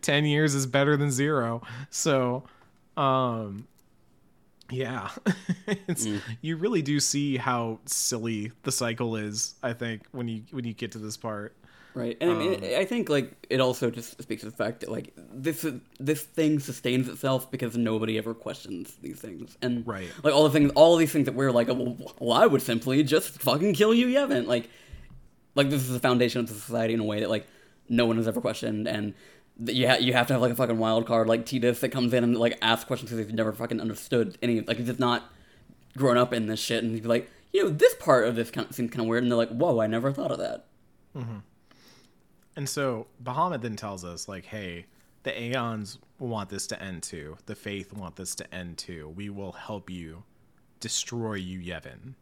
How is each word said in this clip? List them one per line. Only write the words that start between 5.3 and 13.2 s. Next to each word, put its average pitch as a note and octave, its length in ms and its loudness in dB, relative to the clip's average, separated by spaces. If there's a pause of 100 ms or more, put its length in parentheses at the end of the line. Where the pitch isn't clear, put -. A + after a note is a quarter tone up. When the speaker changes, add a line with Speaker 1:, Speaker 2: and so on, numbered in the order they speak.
Speaker 1:
It's, E3 180 -4
Speaker 2:
Mm. G#2 140 -2 (220)
Speaker 1:
you D#3+ 160 -4
really F#3 240 0
do C#3+ 180 0
see C#3+ 380 0
how A#2 480 -2
silly A2+ 680 -4 (120)
the C3 80 -2
cycle A#2 440 -2
is, G#2+ 460 -6
I A#2+ 100 -2
think, A#2 300 -8 (100)
when A#2+ 160 -6
you, A2 220 -6
when B2+ 140 -8
you A2+ 100 -6
get A2 180 -8
to A2+ 60 -12
this G#2+ 180 -10
part. G#2+ 400 -8 (380)
Speaker 2:
Right. A#2+ 260 -4
And F3 100 2
I F3 40 2
mean, F3 220 0
Speaker 1:
Um, - 40 -8 (180)
Speaker 2:
I F#3+ 60 2
think, A3+ 240 -2
like, C#3 400 -2